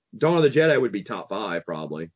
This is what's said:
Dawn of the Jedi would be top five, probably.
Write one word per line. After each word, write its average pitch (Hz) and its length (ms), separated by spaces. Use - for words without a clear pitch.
Dawn 165 220
of 160 40
the 143 80
Jedi 151 300
would 117 120
be 101 100
top 101 260
five, 95 360
probably. 78 520